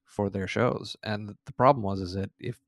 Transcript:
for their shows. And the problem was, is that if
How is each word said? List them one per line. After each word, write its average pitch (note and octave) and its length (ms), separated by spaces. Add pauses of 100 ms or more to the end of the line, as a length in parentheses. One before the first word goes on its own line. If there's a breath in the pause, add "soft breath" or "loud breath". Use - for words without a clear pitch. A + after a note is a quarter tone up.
for G2+ 240
their F#2+ 180
shows. - 560
And G#2+ 320 (100)
the - 80
problem B2 300
was, G2 160
is F#2 140
that G2 260
if - 180 (100)